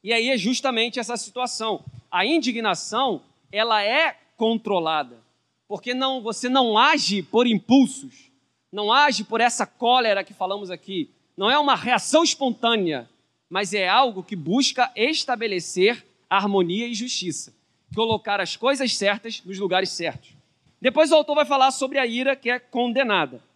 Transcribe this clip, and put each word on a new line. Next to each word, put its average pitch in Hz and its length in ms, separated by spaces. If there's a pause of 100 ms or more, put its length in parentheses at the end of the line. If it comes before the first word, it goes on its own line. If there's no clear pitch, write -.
E 202 80
aí 233 180
é 262 80
justamente 233 600
essa 233 160
situação. 220 680 (280)
A 185 140
indignação, 226 960 (300)
ela 214 320
é 262 340 (180)
controlada. 165 880 (520)
Porque 240 180
não, 262 300
você 220 260
não 247 300
age 233 460
por 240 240
impulsos, - 800 (420)
não 208 220
age 262 300
por 220 180
essa 233 240
cólera 233 580
que - 80
falamos 190 380
aqui. 180 400 (260)
Não 196 140
é 269 80
uma 294 180
reação 226 480
espontânea, 220 840 (400)
mas 185 240
é 190 160
algo 220 320
que 202 140
busca 214 600
estabelecer 220 1120 (240)
harmonia 196 560
e 240 80
justiça. 190 640 (400)
Colocar 214 440
as 180 160
coisas 254 400
certas 202 480
nos 190 140
lugares 190 320
certos. - 460 (440)
Depois 285 320
o 330 40
autor 302 180
vai 285 120
falar 269 260
sobre 269 260
a 269 80
ira 254 300
que 240 160
é 247 80
condenada. 226 840 (120)